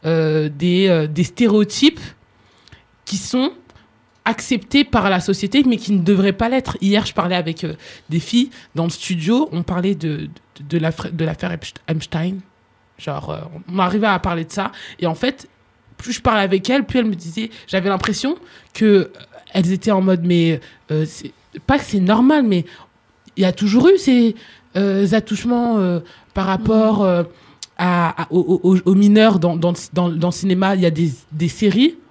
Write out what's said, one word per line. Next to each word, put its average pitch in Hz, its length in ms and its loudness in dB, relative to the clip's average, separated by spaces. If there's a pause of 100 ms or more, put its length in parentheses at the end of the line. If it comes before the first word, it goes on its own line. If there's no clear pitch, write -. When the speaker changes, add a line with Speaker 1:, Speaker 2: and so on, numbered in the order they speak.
Speaker 1:
euh, 156 440 0
des, 175 380 2
euh, 165 200 2
des 156 180 -2
stéréotypes 214 760 2 (1040)
qui 202 120 -8
sont 254 340 -2 (720)
acceptés 233 580 0
par 220 260 0
la 185 120 2
société, 202 440 0
mais 240 120 2
qui - 160 -4
ne 190 80 2
devraient 190 320 2
pas 226 160 -2
l'être. 254 320 -2
Hier, 202 240 2
je - 80 -10
parlais 175 220 -2
avec, 165 280 -4
euh, 156 100 -6 (360)
des 165 100 -2
filles 240 300 0 (260)
dans 165 80 -2
le 170 60 0
studio, 185 600 -2
on 170 120 -6
parlait 180 320 -2
de, 151 220 -6
de, 151 120 -10 (400)
de 170 80 -2
la 160 140 0
fr-, - 220 -10
de 165 120 -4
l'affaire 160 260 -6
Epst-, - 360 -12
Epstein. 160 480 -4 (640)
Genre, 143 320 -10
euh, 156 80 -8 (360)
on 190 60 -4
arrivait 196 280 0
à 190 120 0
parler 170 240 -4
de 160 80 -12
ça. 196 200 -6 (280)
Et 175 80 -2
en 165 80 -2
fait, 269 320 -6 (500)
plus 240 160 -10
je - 80 -10
parlais 226 200 2
avec 196 280 0
elles, 262 160 2
plus 262 140 -2
elles 233 60 0
me 208 100 -2
disaient, 170 340 -10 (180)
j'avais 190 220 -2
l'impression 202 460 -4 (380)
que, 220 120 0
euh, 202 260 4 (420)
elles 180 180 0
étaient 190 200 -2
en 190 100 2
mode, 185 240 2
mais, 165 340 2 (320)
euh, 156 160 0
c'est, - 240 -14 (340)
pas 277 140 2
que - 60 -8
c'est 202 160 -2
normal, 247 440 4
mais 185 200 0 (720)
il 190 60 2
y - 20 2
a 185 80 0
toujours 214 340 2
eu 392 100 6
ces, 240 380 2 (400)
euh, 196 380 0
attouchements, 233 680 0
euh, 180 220 0 (320)
par 190 120 -4
rapport, 214 540 2
Speaker 2:
Mhm. 202 60 2
Speaker 1:
euh, 175 180 2 (560)
à, 175 440 0
à, - 80 -8
aux, 175 320 2
aux, 185 200 4
aux 190 120 4
mineurs 208 440 6
dans, 170 160 0
dans, 170 180 0 (200)
dans, 175 160 0
dans 165 200 -2
le 170 40 -4
cinéma. 190 420 0
Il 185 60 0
y 175 60 2
a 165 40 2
des, 160 200 0 (200)
des 156 160 -2
séries. 220 480 2 (160)